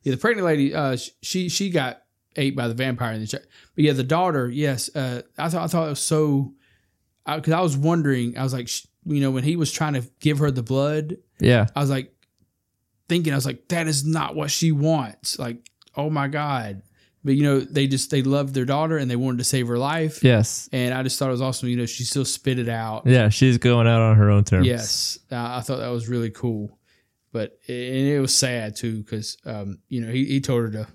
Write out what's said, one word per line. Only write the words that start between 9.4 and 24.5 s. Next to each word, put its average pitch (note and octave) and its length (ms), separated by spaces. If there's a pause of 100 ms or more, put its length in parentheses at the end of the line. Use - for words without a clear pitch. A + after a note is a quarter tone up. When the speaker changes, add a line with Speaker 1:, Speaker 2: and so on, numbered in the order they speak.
Speaker 1:
he D#3 100
was D#3+ 160
trying D3+ 220
to B2+ 100 (160)
give D3+ 200
her D3 120
the B2+ 120
blood, D3+ 560 (200)
Speaker 2:
Yeah. A#2 280 (100)
Speaker 1:
I C#3+ 40
was C#3 100
like, C3 220 (960)
thinking, E3+ 240
I C#3 40
was C3 100
like, B2+ 220
"That E3+ 180
is C#3+ 180
not D3+ 300
what D3 160
she D#3+ 220
wants." C#3+ 640
Like, A#2+ 200 (380)
oh D3 140
my C#3+ 160
God. C3+ 560 (400)
But, C#3 120
you C#3+ 80
know, C#3 180
they C#3+ 260
just, C3+ 240
they C#3 120
loved C#3 320
their C3 100
daughter D#3 340
and B2+ 120
they A#2+ 60
wanted B2 220
to B2 60
save B2+ 240
her A#2+ 100
life. D#3 460
Speaker 2:
Yes. A2+ 480
Speaker 1:
And B2 200
I C3 100
just C3 160
thought C#3 100
it C3 40
was B2 80
awesome. C3 300
You B2 60
know, A#2+ 100
she B2 180
still C3+ 200
spit - 340
it A#2+ 100
out. A2+ 380
Speaker 2:
Yeah, B2 240
she's B2+ 280
going A#2+ 280
out A#2 160
on A2 140
her G#2 140
own G2+ 140
terms. F#2 220